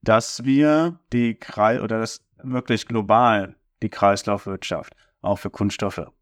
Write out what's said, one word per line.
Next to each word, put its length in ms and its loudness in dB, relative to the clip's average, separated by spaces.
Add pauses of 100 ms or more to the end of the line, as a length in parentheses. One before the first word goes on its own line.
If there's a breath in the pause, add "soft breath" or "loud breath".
dass 440 0
wir 560 2 (120)
die 220 0
Krei-, 480 0
oder 160 -4
das 280 -8 (160)
wirklich 440 -2
global 680 2 (260)
die 80 -4
Kreislaufwirtschaft 1040 -2 (260)
auch 180 -2
für 120 -8
Kunststoffe 600 -4 (120)